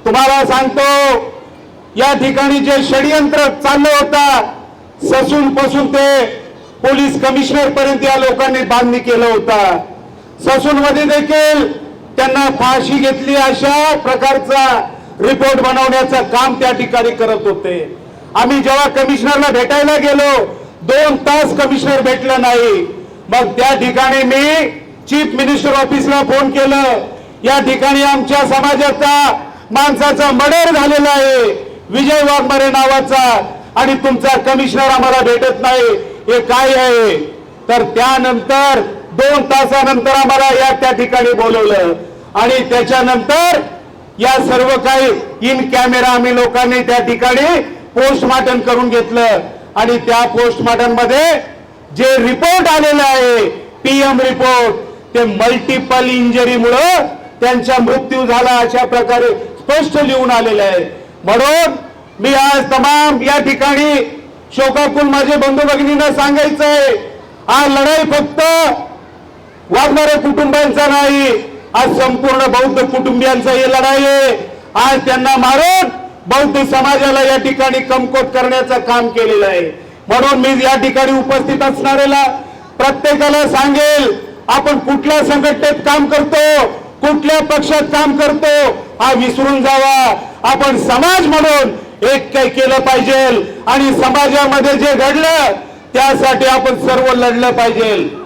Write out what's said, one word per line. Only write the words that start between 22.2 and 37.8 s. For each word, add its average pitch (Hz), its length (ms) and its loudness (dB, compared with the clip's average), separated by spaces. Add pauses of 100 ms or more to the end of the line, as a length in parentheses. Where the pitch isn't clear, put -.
नाही. 240 500 2 (420)
मग 233 240 0
त्या 262 220 0
ठिकाणी 262 480 0
मी 285 480 0 (380)
चीफ 285 260 -2
मिनिस्टर 285 380 -2
ऑफिसला 277 500 0
फोन 269 280 0
केलं, 269 540 0 (400)
"या 269 160 2
ठिकाणी 269 420 0
आमच्या 277 360 0
समाजाचा 277 1000 0 (300)
माणसाचा 285 600 0
मर्डर 320 440 2
झालेला 285 360 2
आहे 269 580 0 (220)
विजय 277 320 0
वाघमारे 269 480 2
नावाचा, 269 720 2 (360)
आणि 269 180 2
तुमचा 262 440 0
कमिशनर 262 440 0
आम्हाला 262 400 2
भेटत 240 380 0
नाही, 240 360 2 (300)
हे 233 140 2
काय 262 340 0
आहे?" 233 420 2 (520)
तर 240 140 2